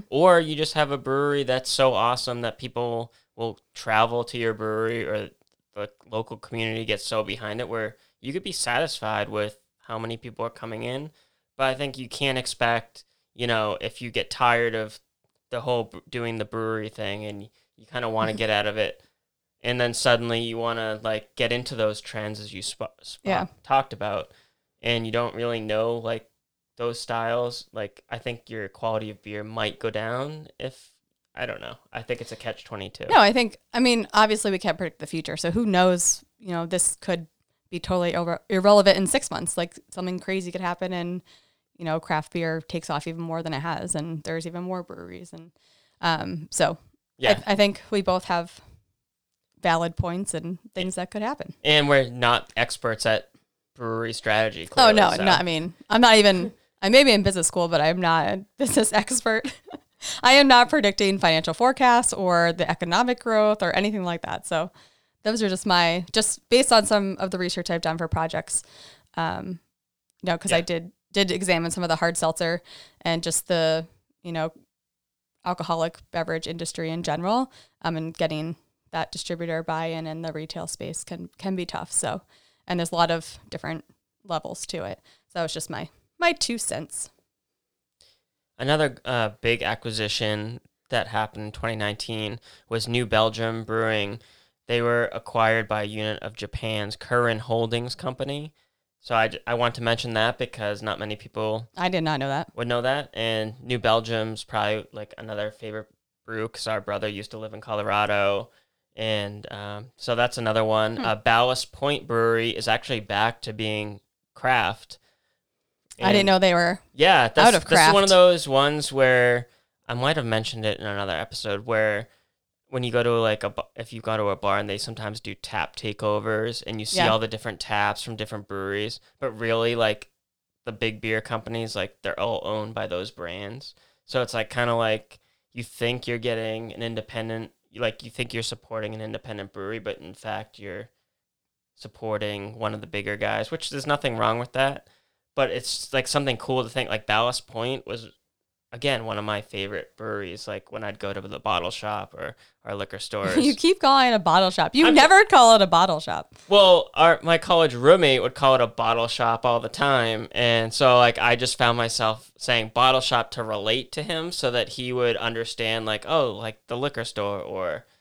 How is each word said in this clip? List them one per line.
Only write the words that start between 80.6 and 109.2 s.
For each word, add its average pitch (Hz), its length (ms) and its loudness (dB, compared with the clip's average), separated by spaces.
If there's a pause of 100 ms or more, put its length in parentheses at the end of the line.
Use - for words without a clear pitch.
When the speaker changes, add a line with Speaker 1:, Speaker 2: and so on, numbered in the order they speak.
Speaker 2:
space - 380 -10
can, 175 340 -12
can 190 180 -4
be 175 80 -6
tough. - 260 -10
So, - 300 -4 (460)
and 180 120 -2
there's 170 140 -4
a 175 40 -4
lot 170 140 4
of 165 280 -4 (100)
different - 360 -10 (400)
levels - 420 -8
to 151 180 -8
it. 98 160 -10 (280)
So - 100 -10
that 170 40 -2
was 160 120 -6
just - 160 -10
my, 165 180 -10 (300)
my 339 140 2
two - 260 -4
cents. - 520 -8 (1500)
Speaker 1:
Another, 143 460 0
uh, 117 260 0 (100)
big 117 220 0
acquisition 110 1000 -4 (280)
that 117 200 -2
happened 107 360 -4
in 107 80 -10
twenty 113 240 -6
nineteen 107 640 -6 (300)
was 113 180 -4
New 120 160 0
Belgium 113 600 0
Brewing. 110 540 -2 (480)
They 120 140 0
were 120 320 0
acquired 113 560 0
by 107 140 -2
a 104 40 -4
unit 107 360 -6
of 107 120 -12
Japan's 104 640 -8
Kirin 117 440 0
Holdings 117 540 -2
Company. 139 600 -8 (440)
So - 160 -6
I 113 140 4
j-, - 180 -8
I 120 80 -2
want 120 200 0
to 123 80 -10
mention 117 320 -2
that 113 240 0
because 107 440 -6
not 107 160 -4
many 107 180 -8
people 110 600 -6
Speaker 2:
I 180 140 -2
did 180 120 -2
not 156 160 -2
know 135 100 -4
that. 139 280 -6
Speaker 1:
would 120 100 -4
know 120 140 0
that. 135 320 -2
And 110 500 -4
New 123 160 -4
Belgium's 110 640 0
probably, 107 480 -4
like, 107 280 -16
another 107 320 -8
favorite 107 380 -12 (360)
brew 113 240 -8
'cause - 180 -12
our 110 140 -4
brother 101 280 -4
used 104 240 -10
to 110 60 -14
live 107 140 -12
in 107 80 -16
Colorado. 104 880 0 (460)
And, 104 560 -6